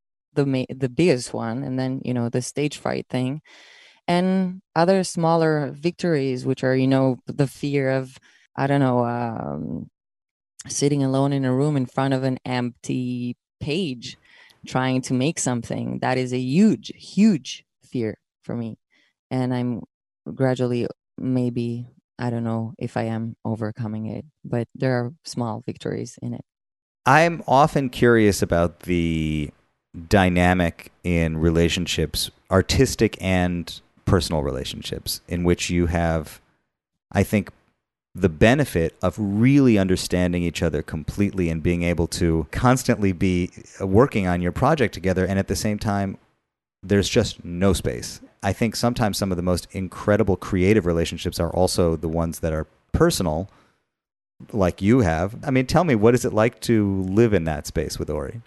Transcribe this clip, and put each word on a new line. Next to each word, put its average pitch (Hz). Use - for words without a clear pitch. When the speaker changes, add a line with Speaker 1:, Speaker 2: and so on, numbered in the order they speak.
Speaker 1:
the 143
ma-, 131
the 131
biggest 127
one. 113
And 131
then, 131
you 123
know, 120
the 123
stage 147
fright -
thing 127
and 185
other 185
smaller 160
victories, 143
which 131
are, 131
you 131
know, 135
the 143
fear 139
of, 131
I 135
don't 143
know, 123
um, 117
sitting 143
alone 135
in 139
a 127
room 147
in 131
front 135
of 131
an 131
empty 123
page, 143
trying 131
to 131
make 131
something. 120
That 127
is 127
a 127
huge, 156
huge -
fear 110
for -
me. 113
And 127
I'm 123
gradually, 123
maybe, 120
I 120
don't 117
know 113
if -
I 113
am 113
overcoming 110
it, 110
but 120
there 131
are 120
small 117
victories 117
in 120
it. 117
Speaker 2:
I'm 160
often 139
curious 113
about 85
the 80
dynamic 90
in 82
relationships, 82
artistic 107
and 90
personal 85
relationships, -
in 87
which 87
you 87
have, 82
I 196
think, -
the 90
benefit 101
of 90
really 113
understanding 90
each 85
other 78
completely 87
and 80
being 87
able 85
to 80
constantly 123
be 90
working 98
on 87
your 87
project 135
together. 92
And 95
at 98
the 101
same 104
time, 101
there's 95
just -
no 87
space. -
I 98
think 113
sometimes 120
some 98
of 87
the 85
most 90
incredible 95
creative 95
relationships 85
are 85
also 87
the 80
ones 82
that 82
are 78
personal, 92
like 92
you 110
have. 90
I 147
mean, 131
tell 165
me, 151
what 110
is 123
it 123
like 110
to 101
live 104
in 87
that 76
space -
with 78
Ori? 76